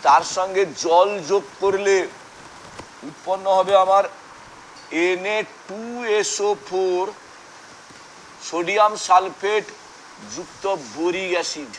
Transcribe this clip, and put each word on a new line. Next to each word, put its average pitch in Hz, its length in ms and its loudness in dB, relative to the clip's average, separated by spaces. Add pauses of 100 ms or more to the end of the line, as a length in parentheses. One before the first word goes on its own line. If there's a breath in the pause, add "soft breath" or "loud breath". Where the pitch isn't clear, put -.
তার 151 180 6 (120)
সঙ্গে 190 280 0 (200)
জল 175 260 6 (200)
যোগ 196 140 2 (180)
করলে 196 340 2 (1120)
উৎপন্ন 190 380 -6 (120)
হবে 185 160 2 (120)
আমার 196 180 4 (1040)
এন 185 160 -2 (120)
এ - 20 0 (300)
টু 208 160 -12 (340)
এস 196 160 0 (140)
ও - 20 2 (180)
ফোর, 185 360 0 (1500)
সোডিয়াম 202 440 2 (140)
সালফেট 196 580 2 (680)
যুক্ত - 280 -16 (320)
বোরিক 180 420 -4
অ্যাসিড 147 420 -6